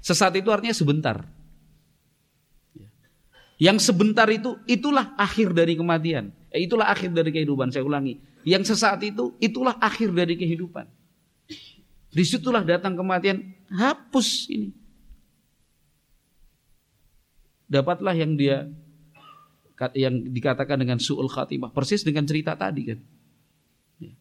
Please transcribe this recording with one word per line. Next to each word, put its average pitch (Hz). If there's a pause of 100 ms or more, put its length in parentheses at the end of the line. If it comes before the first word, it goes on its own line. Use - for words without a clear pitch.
Sesaat 180
itu 190
artinya 220
sebentar. 147 (1500)
Ya. 104 (840)
Yang 220
sebentar 214
itu, 220
itulah 247
akhir 202
dari 165
kematian. 160 (180)
Eh, 170
itulah 214
akhir 185
dari 160
kehidupan, 143
saya 131
ulangi. 139 (280)
Yang 190
sesaat 202
itu, 208
itulah 247
akhir 214
dari 175
kehidupan. 170 (1200)
Disitulah 185
datang 180
kematian, 190 (160)
hapus 254
ini. 208 (3000)
Dapatlah 175
yang 156
dia, 139 (1200)
yang 127
dikatakan 131
dengan 123
su'ul 131
khatimah, 131
persis 202
dengan 151
cerita 156
tadi 117
kan. 113 (1000)
Ya. -